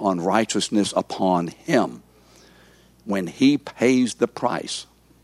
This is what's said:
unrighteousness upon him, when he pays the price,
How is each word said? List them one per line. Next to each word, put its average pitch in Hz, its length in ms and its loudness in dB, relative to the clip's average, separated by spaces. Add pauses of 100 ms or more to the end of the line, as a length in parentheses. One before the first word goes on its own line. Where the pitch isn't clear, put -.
(120)
unrighteousness 98 840 0
upon 90 540 0
him, 104 540 -4 (1000)
when 98 220 -4
he 135 320 2
pays 127 560 0
the 117 140 0
price, - 580 -6 (380)